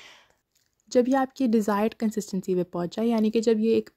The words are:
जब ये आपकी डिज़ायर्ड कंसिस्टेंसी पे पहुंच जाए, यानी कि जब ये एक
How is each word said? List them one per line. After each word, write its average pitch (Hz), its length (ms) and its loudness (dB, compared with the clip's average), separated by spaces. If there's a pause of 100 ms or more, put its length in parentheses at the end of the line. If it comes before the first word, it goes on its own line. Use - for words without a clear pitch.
(920)
जब 247 160 4
ये 262 60 2
आपकी 269 320 -2
डिज़ायर्ड 214 480 0
कंसिस्टेंसी 196 600 -4
पे 180 80 0
पहुंच 175 340 -6
जाए, 220 100 -2
यानी 220 240 0
कि 226 100 0
जब 220 200 2
ये 226 140 2
एक 220 220 0